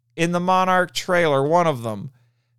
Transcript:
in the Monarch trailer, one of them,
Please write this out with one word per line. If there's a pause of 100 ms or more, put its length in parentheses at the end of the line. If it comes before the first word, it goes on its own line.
(140)
in
the
Monarch
trailer,
one
of
them, (480)